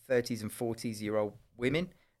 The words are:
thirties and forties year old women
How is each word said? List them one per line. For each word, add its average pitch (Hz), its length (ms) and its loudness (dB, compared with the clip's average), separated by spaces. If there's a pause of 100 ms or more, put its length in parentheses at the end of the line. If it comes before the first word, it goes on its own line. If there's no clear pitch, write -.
thirties 120 360 2
and 107 80 -4
forties 113 500 -4
year 107 160 0
old 104 160 0 (240)
women 143 320 2 (300)